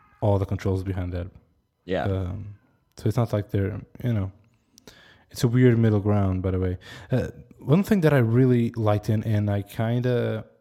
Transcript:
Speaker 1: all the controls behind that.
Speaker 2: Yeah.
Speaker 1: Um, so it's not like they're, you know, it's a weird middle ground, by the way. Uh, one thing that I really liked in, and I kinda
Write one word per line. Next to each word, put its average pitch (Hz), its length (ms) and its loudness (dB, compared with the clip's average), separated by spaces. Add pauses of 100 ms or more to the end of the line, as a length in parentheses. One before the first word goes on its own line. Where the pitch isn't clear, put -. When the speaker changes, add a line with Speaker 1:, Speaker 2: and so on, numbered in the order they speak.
(200)
Speaker 1:
all 101 180 2
the 98 80 -2
controls 95 360 -4
behind 92 300 -6
that. 90 160 -8 (560)
Speaker 2:
Yeah. 90 200 -4
Speaker 1:
Um, 98 520 -6 (400)
so - 120 -2
it's 107 80 -2
not 117 160 0
like 104 180 -4
they're, 98 300 -2 (220)
you 120 100 -2
know, 98 200 -2 (1000)
it's - 140 -8
a 123 40 4
weird 123 300 6
middle 107 220 4
ground, 98 420 0
by 92 80 -2
the 92 80 -2
way. 92 200 -2 (320)
Uh, 107 180 -2 (300)
one 156 260 2
thing 208 160 2
that 156 120 4
I 139 60 4
really 120 580 4
liked 107 320 0
in, 107 140 0
and 104 260 0
I 101 140 -2
kinda 117 840 -2 (160)